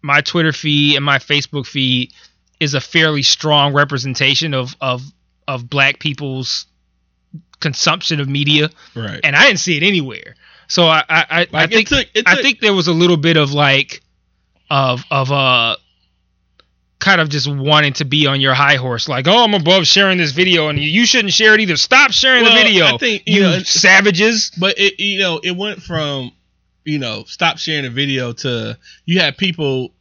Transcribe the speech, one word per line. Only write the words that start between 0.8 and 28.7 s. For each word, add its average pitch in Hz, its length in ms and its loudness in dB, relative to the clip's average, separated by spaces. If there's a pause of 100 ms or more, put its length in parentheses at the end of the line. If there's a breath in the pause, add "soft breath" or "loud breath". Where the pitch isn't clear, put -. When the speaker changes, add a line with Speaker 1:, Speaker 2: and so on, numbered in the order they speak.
Speaker 1:
and 139 80 -4
my 139 120 2
Facebook 143 480 -4
feed 127 460 -4 (480 soft breath)
is 143 140 -2
a 139 80 -2
fairly 156 420 0
strong 147 500 0
representation 139 800 0
of, 131 280 -6
of, 127 200 -4 (460)
of 123 220 -10
black 139 300 0
people's 131 680 -8 (960)
consumption 160 580 -2
of 143 80 -4
media. 147 420 0 (260 soft breath)
Speaker 2:
Right. 107 280 -10
Speaker 1:
And 143 100 0
I 143 140 4
didn't 208 120 2
see 175 180 -2
it 147 60 -2
anywhere. 165 520 -4 (320 soft breath)
So - 200 0
I, 160 220 4
I, 160 200 2
I, 160 100 -2
Speaker 2:
Like, 175 140 -2
Speaker 1:
I 160 100 0
Speaker 2:
it 165 60 -2
Speaker 1:
think, 220 180 0
Speaker 2:
took, 277 260 -2
it 220 140 -2
Speaker 1:
I 175 80 4
Speaker 2:
took 269 80 -2
Speaker 1:
think 269 160 0
there 214 140 2
was 180 140 0
a 175 60 0
little 175 240 2
bit 160 200 2
of, 143 160 0
like, 139 480 0 (680)
of, 131 400 -2
of, 135 220 -2
uh, 127 460 0 (1200)
kind 190 220 2
of 156 80 0
just 143 180 -4
wanting 143 460 2
to 151 120 -6
be 147 220 0
on 139 140 0
your 135 120 2
high 143 220 4
horse, 127 320 -4
like, 131 180 -4
"Oh, 214 200 4
I'm 214 80 2
above 175 340 2
sharing 196 300 4
this 160 140 0
video, 170 360 2
and 147 100 -2
you 156 280 0
shouldn't 220 280 0
share 214 200 6
it 214 80 4
either. 175 160 -2
Stop 262 340 2
sharing 254 320 2
Speaker 2:
Well, 233 100 6
Speaker 1:
the 226 80 6
video, 196 260 4
Speaker 2:
I 127 100 0
think, 220 280 -4
you 170 100 0
Speaker 1:
you 202 60 4
Speaker 2:
know, 180 120 4
it's 185 160 -4
Speaker 1:
savages." 202 880 2
Speaker 2:
But 190 200 -2
it, 196 220 0
you 196 200 -4
know, 180 220 -2
it 180 140 -4
went 196 260 -10
from, 143 520 -8 (500)
you 151 160 -4
know, 110 260 -8
"Stop 165 320 -4
sharing 156 280 -6
the 127 40 -8
video" 127 440 -4
to 117 440 -8 (280 soft breath)